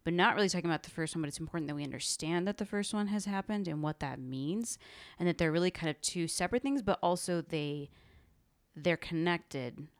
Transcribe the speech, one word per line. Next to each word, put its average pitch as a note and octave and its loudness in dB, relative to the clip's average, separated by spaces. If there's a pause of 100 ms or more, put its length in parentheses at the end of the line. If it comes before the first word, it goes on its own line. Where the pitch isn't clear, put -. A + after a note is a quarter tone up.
but E3 0
not G3 6
really G3+ 4
talking F3 0
about D#3 2
the - -14
first D#3+ -4
one. E3 -2
But D3 -2
it's D3 -8
important D#3+ -4
that D3 -4
we D3 -4
understand D#3 -2
that G#3 -2
the G#3 -4
first G3+ -2
one G#3 0
has G3+ 0
happened G3 -2
and D3+ -2
what D3+ -2
that C3 -4
means, C3+ -4 (400)
and F3 4
that E3+ 2
they're E3 4
really F3 4
kind E3 -2
of D3+ -4
two E3+ -2
separate F#3 0
things, C#4 0
but G3 2
also F3 2
they, D3 -4 (840)
they're E3 2
connected D#3+ -2 (140)